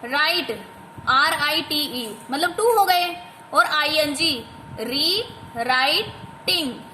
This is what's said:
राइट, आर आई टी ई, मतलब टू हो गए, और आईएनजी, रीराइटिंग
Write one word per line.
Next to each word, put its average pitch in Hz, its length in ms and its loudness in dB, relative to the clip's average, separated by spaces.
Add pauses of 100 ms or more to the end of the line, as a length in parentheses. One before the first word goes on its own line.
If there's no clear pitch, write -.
राइट, 302 460 0 (580)
आर 277 240 4
आई 302 280 0
टी 302 200 -2 (140)
ई, 247 120 -4 (240)
मतलब 330 240 0
टू 440 220 4
हो 403 80 8
गए, 359 200 4 (480)
और 311 120 6
आईएनजी, 302 680 2 (460)
रीराइटिंग 285 1900 -2 (200)